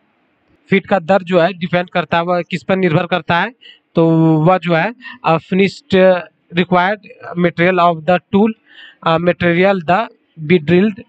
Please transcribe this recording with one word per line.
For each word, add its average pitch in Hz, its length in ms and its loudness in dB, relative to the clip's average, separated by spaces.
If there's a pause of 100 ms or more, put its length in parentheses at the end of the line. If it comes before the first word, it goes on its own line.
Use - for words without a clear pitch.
(720)
feed 190 160 0
का 202 120 0
दर 190 240 0
जो 175 180 0
है 180 120 2
depend 180 380 -6
करता 175 260 -4
है, 170 60 0
वह 175 200 -2
किस 160 200 -10
पर 190 140 -2
निर्भर 180 300 0
करता 170 340 -2
है? 226 140 -6 (400)
तो 165 160 2 (300)
वह 185 180 2
जो 170 160 -4
है, 190 200 -2 (300)
uh, 160 120 0
finished 185 840 0 (380)
required 180 400 0 (400)
material 175 560 0
of 156 100 -14
the 180 140 2 (160)
tool, 220 180 2 (540)
uh, 165 120 0
material 175 600 0 (100)
the 214 160 0 (380)
be 175 140 4
drilled, 180 500 0